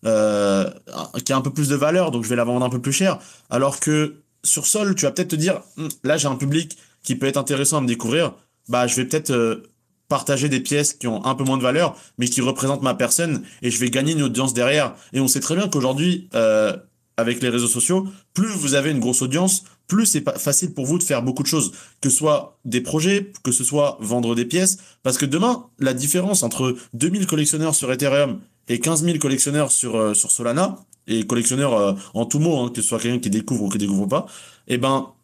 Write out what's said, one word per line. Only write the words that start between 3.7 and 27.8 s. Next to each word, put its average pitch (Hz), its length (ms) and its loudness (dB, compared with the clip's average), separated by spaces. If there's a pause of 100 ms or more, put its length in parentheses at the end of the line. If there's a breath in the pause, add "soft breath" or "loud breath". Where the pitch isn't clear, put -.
que 151 340 0 (300)
sur - 200 0
Sol, 202 300 2
tu 190 80 -2
vas 185 80 2
peut-être 180 200 -2
te 170 40 -2
dire, 170 260 0 (140)
Hm, 151 140 -8 (160)
là, 143 100 2
j'ai 147 140 0
un 127 80 -2
public 151 400 -2 (260 soft breath)
qui 127 120 -2
peut 127 100 -2
être 135 100 2
intéressant 139 440 0
à - 20 0
me 127 60 0
découvrir, 120 460 0 (360 soft breath)
bah, 123 180 2
je 123 80 0
vais 127 100 0
peut-être, 156 260 -2
euh, 117 380 0 (380)
partager 139 420 0
des 131 120 0
pièces 143 320 0
qui - 140 -6
ont 107 180 -4
un 131 100 0
peu 135 80 -4
moins 131 140 2
de 127 60 -2
valeur, 139 320 2 (220 loud breath)
mais 123 100 0
qui 123 140 0
représentent 135 400 0
ma 127 140 0
personne, 139 480 0 (180 loud breath)
et 123 80 0
je 113 100 -2
vais 127 100 0
gagner 135 240 0
une 147 100 0
audience 123 300 0
derrière. 123 420 2 (180 loud breath)
Et 131 60 0
on 135 80 2
sait 131 140 0
très 160 140 -2
bien 202 120 0
qu'aujourd'hui, 151 680 0
euh, 107 420 2 (420)
avec 120 260 0
les 127 60 2
réseaux 120 180 0
sociaux, 185 400 0 (260 loud breath)
plus 214 160 0
vous 151 240 -2
avez 143 180 2
une 143 80 0
grosse 120 220 0
audience, 160 440 0 (220 loud breath)
plus 214 180 2
c'est 156 160 2
pa-, - 160 -2
facile - 360 0
pour 131 120 -6
vous 151 120 0
de - 60 0
faire - 180 0
beaucoup 131 220 -2
de 139 40 -2
choses, 139 260 0 (280 loud breath)
que 139 80 0
ce - 80 2
soit 151 480 0
des 123 160 -2
projets, 190 500 0 (120)
que 127 80 0
ce 123 120 0
soit 143 360 0
vendre 117 360 0
des 120 100 0
pièces, 180 320 0 (260 loud breath)
parce 127 140 0
que 147 80 0
demain, 202 420 0 (120)
la 131 140 0
différence 180 500 0
entre 127 320 -2 (180 loud breath)
deux 135 160 0
mille 190 180 0
collectionneurs 156 480 0
sur 131 160 0